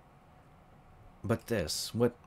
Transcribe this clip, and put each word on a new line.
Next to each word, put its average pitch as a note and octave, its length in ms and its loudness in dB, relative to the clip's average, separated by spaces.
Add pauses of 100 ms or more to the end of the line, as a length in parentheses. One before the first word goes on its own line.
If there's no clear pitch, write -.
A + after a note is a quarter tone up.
(1200)
But G#2+ 240 -2
this, G2 460 -2
what A#2 220 2 (120)